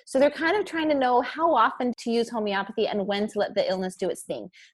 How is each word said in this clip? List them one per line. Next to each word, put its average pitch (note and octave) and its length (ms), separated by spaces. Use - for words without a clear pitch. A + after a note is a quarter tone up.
So - 120
they're C#4 120
kind E4 280
of G4+ 60
trying D#4+ 240
to D4+ 80
know B3 240
how D#4 340
often B3 460
to A#3+ 100
use A#3 180
homeopathy G#3 600
and G3+ 180
when G3+ 220
to G#3+ 100
let - 160
the G3+ 160
illness F#3 240
do F#3 160
its - 140
thing. C#3+ 260